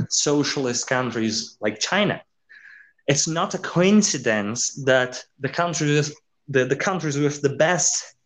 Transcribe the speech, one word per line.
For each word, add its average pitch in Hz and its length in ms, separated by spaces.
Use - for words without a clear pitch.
socialist 139 800
countries 117 720
like 107 180
China. 185 420
It's 147 200
not 165 260
a 190 40
coincidence 123 1160
that 127 380
the 131 100
countries, 151 640
the, 131 180
the 131 100
countries 156 420
with 143 240
the 139 80
best 156 640